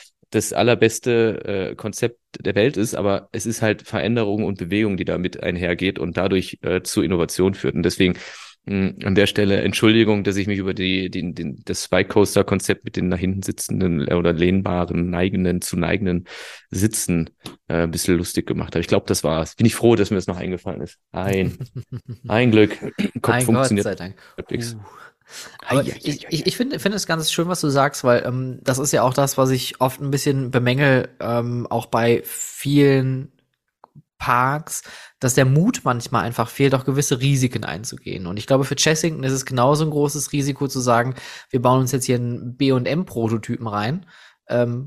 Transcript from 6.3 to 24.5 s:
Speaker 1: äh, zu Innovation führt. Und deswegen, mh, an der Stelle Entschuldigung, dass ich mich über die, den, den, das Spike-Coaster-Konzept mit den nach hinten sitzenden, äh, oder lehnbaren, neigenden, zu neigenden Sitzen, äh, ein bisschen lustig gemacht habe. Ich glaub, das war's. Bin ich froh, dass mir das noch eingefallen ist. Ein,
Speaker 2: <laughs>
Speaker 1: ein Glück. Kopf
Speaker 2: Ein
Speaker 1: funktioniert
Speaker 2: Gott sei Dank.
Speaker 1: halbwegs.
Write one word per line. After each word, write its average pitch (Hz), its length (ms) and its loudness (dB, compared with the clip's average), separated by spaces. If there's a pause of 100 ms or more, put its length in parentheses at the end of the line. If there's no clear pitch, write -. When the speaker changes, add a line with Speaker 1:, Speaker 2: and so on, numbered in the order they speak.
Speaker 1:
äh, 90 200 0
zu - 200 -2
Innovation 90 520 0
führt. - 200 -4
Und 85 100 0
deswegen, 90 340 2 (480)
mh, 95 400 -2
an 98 80 0
der 101 120 6
Stelle 98 360 2
Entschuldigung, 107 640 4
dass 98 120 0
ich 98 100 -2
mich 101 120 -2
über 95 160 -4
die, 92 340 -2
den, 90 260 -6
den, 82 300 -8
das - 200 -6
Spike-Coaster-Konzept 98 1000 2
mit - 120 -12
den 90 120 0
nach 90 100 0
hinten 92 240 -2
sitzenden, 87 640 -2
äh, - 60 -2
oder 85 220 4
lehnbaren, 87 760 0
neigenden, 90 540 0
zu - 160 -6
neigenden 87 460 0 (460)
Sitzen, 92 600 0 (380)
äh, 85 160 0
ein 82 60 0
bisschen 85 280 2
lustig - 280 -4
gemacht 80 280 -4
habe. 82 80 0
Ich - 60 -10
glaub, - 180 2
das - 180 0
war's. 80 300 -2
Bin 113 100 2
ich 113 100 4
froh, 117 220 6
dass 101 140 2
mir 107 60 0
das 90 100 -2
noch 90 100 -4
eingefallen 90 460 -8
ist. - 160 -14 (140)
Ein, 95 440 -2 (360)
Speaker 2:
<laughs> - 360 -14
Speaker 1:
ein 117 220 4
Glück. 107 280 6 (440)
Kopf 113 140 2
Speaker 2:
Ein 127 100 2
Speaker 1:
funktioniert 113 400 2
Speaker 2:
Gott 98 120 -4
sei 87 60 -12
Dank. 95 120 -12 (200)
Speaker 1:
halbwegs. 117 380 -8